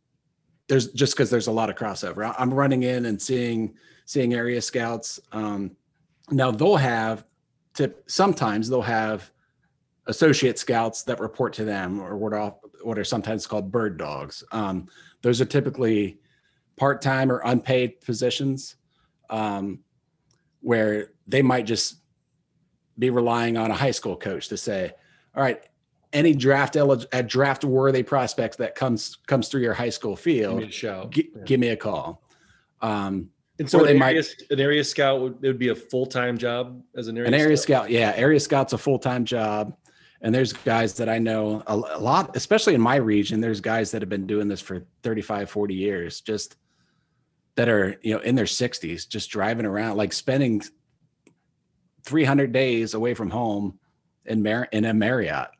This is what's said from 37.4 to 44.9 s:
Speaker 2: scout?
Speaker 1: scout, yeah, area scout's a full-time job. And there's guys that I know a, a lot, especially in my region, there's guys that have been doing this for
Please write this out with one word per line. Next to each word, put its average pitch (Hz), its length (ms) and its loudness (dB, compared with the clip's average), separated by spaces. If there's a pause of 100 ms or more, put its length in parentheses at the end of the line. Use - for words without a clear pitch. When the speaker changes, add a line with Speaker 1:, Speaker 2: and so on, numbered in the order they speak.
Speaker 2:
scout? 135 280 2
Speaker 1:
scout, 104 60 -6
yeah, 113 260 4
area 143 220 6
scout's 139 340 0
a 123 60 -2
full-time 127 460 0
job. 107 520 -2 (460)
And 113 120 2
there's 127 180 2
guys 113 420 0
that 113 140 -2
I 113 100 0
know 110 480 0
a, 107 80 -2
a 78 260 -4
lot, 143 360 2
especially 208 380 2
in 120 60 4
my 120 160 4
region, 110 440 2
there's 110 200 -2
guys 110 300 -2
that 110 100 -4
have 101 80 -8
been 98 180 -4
doing 104 220 0
this 95 140 -6
for 90 240 -10 (160)